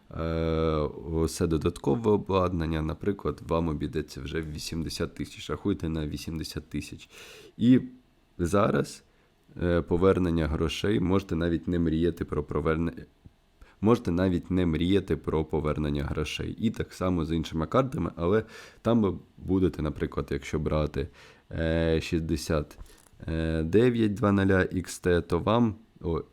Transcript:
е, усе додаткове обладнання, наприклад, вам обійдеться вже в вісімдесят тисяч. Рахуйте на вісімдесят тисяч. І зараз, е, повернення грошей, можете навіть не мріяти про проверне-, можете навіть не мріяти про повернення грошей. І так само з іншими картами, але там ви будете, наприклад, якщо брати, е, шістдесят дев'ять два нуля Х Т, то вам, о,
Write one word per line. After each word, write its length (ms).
е, 680
усе 340
додаткове 640
обладнання, 720
наприклад, 680
вам 200
обійдеться 520
вже 200
в 120
вісімдесят 600
тисяч. 360
Рахуйте 380
на 180
вісімдесят 600
тисяч. 420
І 240
зараз, 640
е, 200
повернення 640
грошей, 540
можете 360
навіть 320
не 100
мріяти 460
про 200
проверне-, 600
можете 300
навіть 400
не 160
мріяти 500
про 280
повернення 600
грошей. 540
І 120
так 220
само 320
з 80
іншими 340
картами, 500
але 280
там 200
ви 120
будете, 460
наприклад, 480
якщо 280
брати, 500
е, 500
шістдесят 800
дев'ять 520
два 180
нуля 360
Х 140
Т, 220
то 180
вам, 360
о, 220